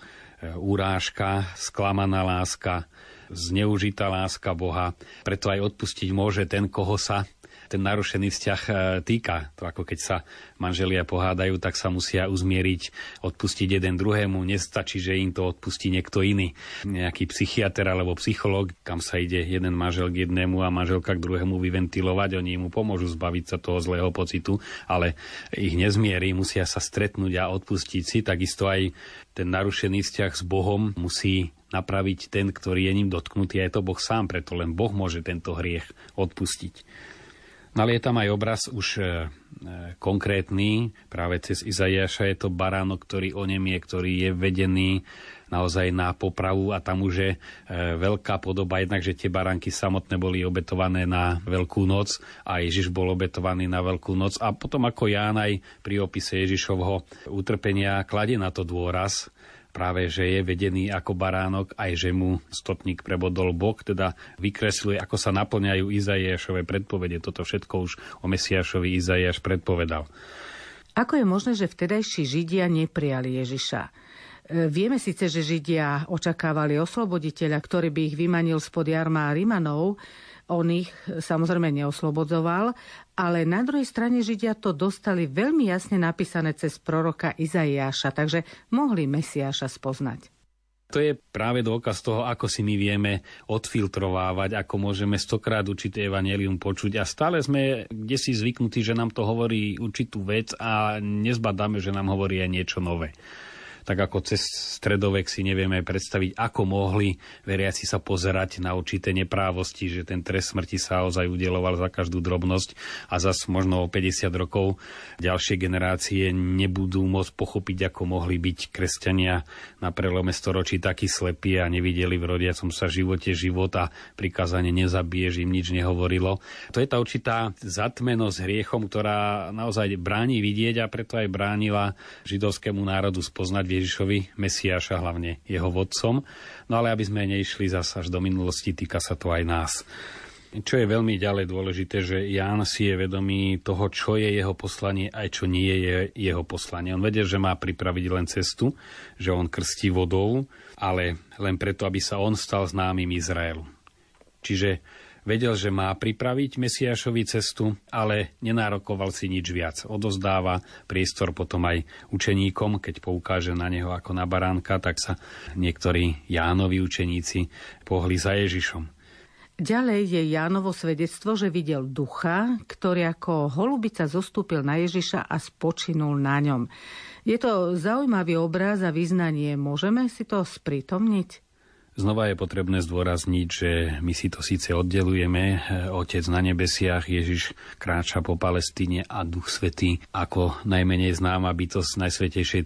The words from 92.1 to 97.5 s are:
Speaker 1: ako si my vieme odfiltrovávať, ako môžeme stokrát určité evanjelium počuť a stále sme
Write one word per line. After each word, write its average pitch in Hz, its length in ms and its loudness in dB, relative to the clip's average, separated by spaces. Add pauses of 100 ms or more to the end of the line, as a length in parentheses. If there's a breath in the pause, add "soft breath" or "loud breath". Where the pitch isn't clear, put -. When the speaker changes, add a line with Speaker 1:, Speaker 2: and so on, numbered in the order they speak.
Speaker 1:
ako 120 240 -2
si 104 160 -2
my 104 160 2
vieme 101 480 2 (240 loud breath)
odfiltrovávať, 98 1040 0
ako 101 240 -4
môžeme 101 400 2
stokrát 110 480 0
určité 101 400 -2
evanjelium 98 480 2
počuť 98 400 0
a 104 80 2
stále 156 400 0
sme 135 480 2